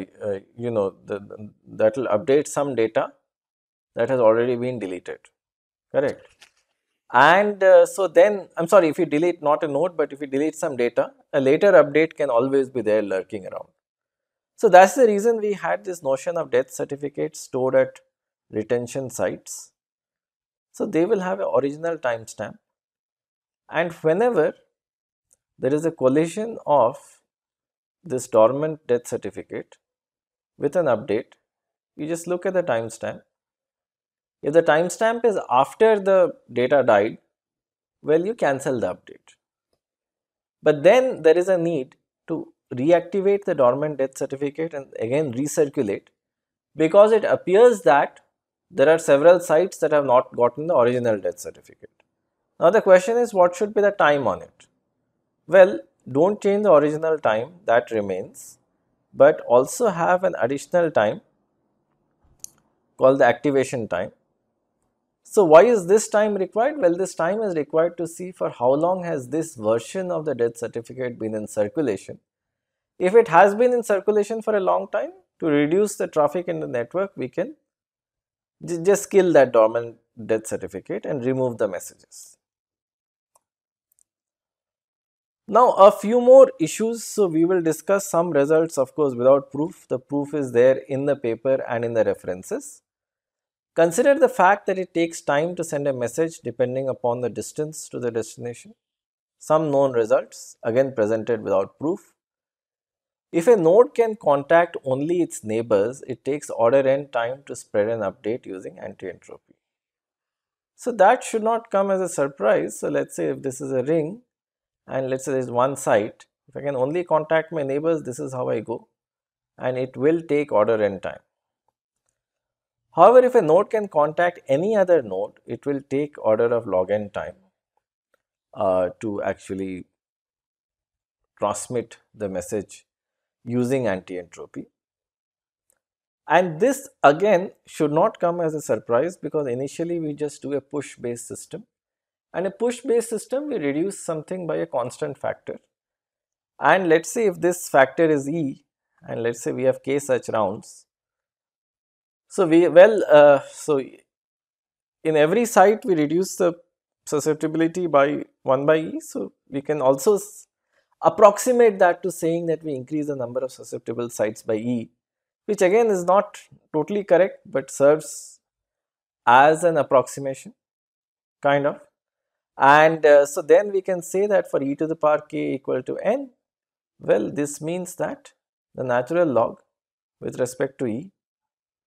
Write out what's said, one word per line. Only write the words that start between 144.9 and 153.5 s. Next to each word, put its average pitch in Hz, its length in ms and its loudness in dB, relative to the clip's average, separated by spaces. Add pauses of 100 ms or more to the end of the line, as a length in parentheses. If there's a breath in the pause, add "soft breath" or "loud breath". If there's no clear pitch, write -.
factor. - 420 -10 (1000)
And 175 300 2
let's 165 220 2
say 226 160 -2
if 175 120 -4
this 175 300 -4
factor 151 400 2
is 143 180 -2
E, 151 380 -6 (420)
and 123 160 -8
let's 117 180 -4
say 151 100 -6
we 127 120 -6
have 131 200 0
k 139 160 -2
such 127 300 -4
rounds. 107 560 -4 (1400)
So - 180 0
we, 165 220 4
well, 185 420 8
uh, 147 300 8 (100)
so - 300 -2